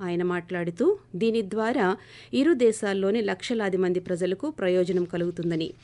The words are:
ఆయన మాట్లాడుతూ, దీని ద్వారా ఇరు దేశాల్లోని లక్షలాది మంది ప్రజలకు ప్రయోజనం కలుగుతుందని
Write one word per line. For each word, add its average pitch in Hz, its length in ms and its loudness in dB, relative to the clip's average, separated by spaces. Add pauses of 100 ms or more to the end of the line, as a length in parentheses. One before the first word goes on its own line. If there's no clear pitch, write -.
ఆయన 175 220 -2
మాట్లాడుతూ, 180 760 0 (180)
దీని 220 260 2
ద్వారా 214 460 0 (460)
ఇరు 294 200 4
దేశాల్లోని 214 680 2
లక్షలాది 196 560 -2
మంది 180 220 2
ప్రజలకు 185 500 -2
ప్రయోజనం 180 560 0
కలుగుతుందని 170 680 -2 (100)